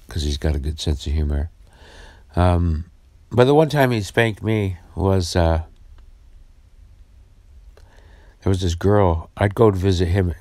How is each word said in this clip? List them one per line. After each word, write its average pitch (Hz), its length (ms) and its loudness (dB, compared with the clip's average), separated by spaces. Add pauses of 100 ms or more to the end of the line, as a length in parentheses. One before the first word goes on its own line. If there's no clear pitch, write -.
'cause 80 160 -8
he's 73 140 -4
got 78 180 -2
a 69 40 -6
good 76 200 -8
sense 76 280 -6
of 73 60 -4
humor. 73 360 -2 (840)
Um, 87 500 0 (460)
but 123 140 4
the 143 100 4
one 156 140 4
time 135 200 2
he 113 120 -2
spanked 110 420 -2
me 101 340 -2 (180)
was, 95 400 0
uh, 82 280 2 (2750)
there 98 80 0
was 92 100 0
this 85 140 -2
girl. 92 640 2
I'd 101 180 0
go 110 160 4
to 95 60 -2
visit 90 320 0
him. 90 320 -2